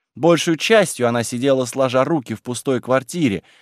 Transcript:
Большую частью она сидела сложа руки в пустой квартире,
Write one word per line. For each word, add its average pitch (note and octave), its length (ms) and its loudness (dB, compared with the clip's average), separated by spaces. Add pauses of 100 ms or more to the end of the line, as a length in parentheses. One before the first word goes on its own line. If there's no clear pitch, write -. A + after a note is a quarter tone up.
(140)
Большую D#3+ 440 2
частью F#3+ 500 2
она A#2+ 140 0
сидела B2+ 420 0
сложа C3 400 0
руки D3+ 300 -4
в - 80 -10
пустой B2 380 -4
квартире, B2 600 -2 (200)